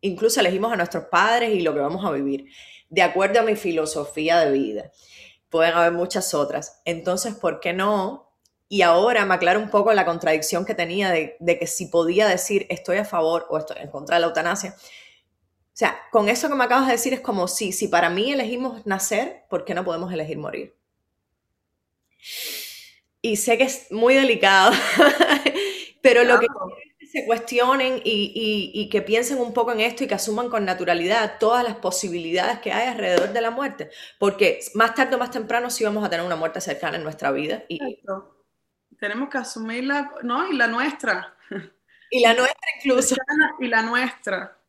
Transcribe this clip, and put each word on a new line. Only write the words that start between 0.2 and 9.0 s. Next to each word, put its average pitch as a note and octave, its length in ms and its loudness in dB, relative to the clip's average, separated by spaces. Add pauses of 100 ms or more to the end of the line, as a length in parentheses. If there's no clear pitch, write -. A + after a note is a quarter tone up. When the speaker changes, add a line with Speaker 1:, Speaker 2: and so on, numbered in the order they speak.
Speaker 1:
elegimos G3 340 0
a - 40 -2
nuestros F3 280 -4
padres A3+ 480 2
y F#3+ 80 0
lo D#3 120 0
que D3 60 0
vamos E3 240 -2
a F#3 80 -2
vivir. C#3 360 -4 (420)
De E3 140 2
acuerdo G3 360 2
a A3+ 40 4
mi G#3+ 120 2
filosofía D#3+ 840 0
de D3 100 4
vida. A#2 400 -2 (580)
Pueden E3 260 4
haber E3+ 180 4
muchas F3+ 400 -2
otras. D3 500 -4
Entonces, F3+ 520 -4
¿por E3 260 -4
qué F3 100 -4
no? G3+ 640 -2 (340)
Y G3 140 0
ahora G3 440 6